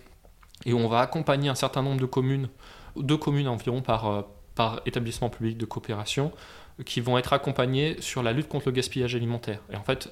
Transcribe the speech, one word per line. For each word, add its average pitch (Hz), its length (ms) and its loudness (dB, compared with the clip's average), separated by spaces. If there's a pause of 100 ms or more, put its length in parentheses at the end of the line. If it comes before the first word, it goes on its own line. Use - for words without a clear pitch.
(640)
et 120 80 2
où 120 60 6
on 113 80 4
va 117 140 4
accompagner 143 480 2
un 131 60 2
certain 131 280 0
nombre 135 180 2
de 127 40 2
communes 131 440 0 (460)
deux 143 220 2
communes 143 300 2
environ 123 340 0
par, 113 240 0
euh, 101 160 0 (340)
par 113 300 2
établissement 120 440 -2
public 113 280 -2
de 117 80 -4
coopération, 110 640 -2 (480)
euh, 131 40 -8
qui - 180 -4
vont 123 160 4
être 127 160 2
accompagnées 139 640 2
sur - 240 -4
la 113 100 4
lutte 147 140 0
contre - 200 -2
le 127 60 0
gaspillage 123 420 0
alimentaire. 117 440 -2 (120)
Et 107 40 -8
en 104 80 -8
fait, - 280 -2